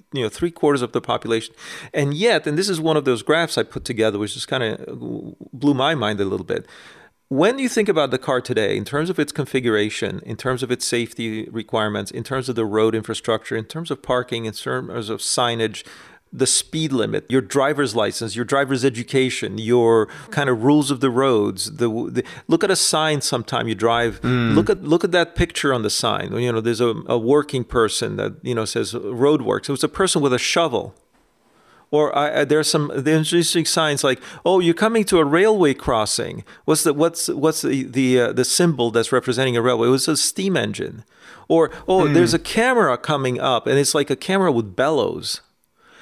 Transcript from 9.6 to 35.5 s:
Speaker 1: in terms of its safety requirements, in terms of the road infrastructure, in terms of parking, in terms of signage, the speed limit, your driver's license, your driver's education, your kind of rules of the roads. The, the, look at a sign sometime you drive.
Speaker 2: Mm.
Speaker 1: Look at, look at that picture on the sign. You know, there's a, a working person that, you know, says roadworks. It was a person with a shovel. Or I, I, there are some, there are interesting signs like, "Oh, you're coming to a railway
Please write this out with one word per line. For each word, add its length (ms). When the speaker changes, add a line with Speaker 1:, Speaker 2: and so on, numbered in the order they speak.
Speaker 1:
in 100
terms 280
of 60
its 160
safety 640
requirements, 640
in 140
terms 240
of 60
the 100
road 280
infrastructure, 600
in 100
terms 240
of 120
parking, 440
in 80
terms 560
of 120
signage, 640
the 140
speed 460
limit, 360
your 120
driver's 520
license, 440
your 80
driver's 400
education, 720
your 500
kind 200
of 140
rules 260
of 120
the 80
roads. 680
The, 140
the, 340
look 160
at 80
a 60
sign 420
sometime 480
you 80
drive. 460
Speaker 2:
Mm. 340
Speaker 1:
Look 140
at, 140
look 200
at 80
that 240
picture 380
on 100
the 60
sign. 440
You 200
know, 80
there's 180
a, 140
a 120
working 480
person 500
that, 180
you 120
know, 80
says 300
roadworks. 720
It 40
was 120
a 60
person 320
with 120
a 60
shovel. 560
Or 260
I, 220
I, 60
there 140
are 40
some, 320
there 200
are 20
interesting 480
signs 360
like, 200
"Oh, 160
you're 120
coming 380
to 60
a 80
railway 480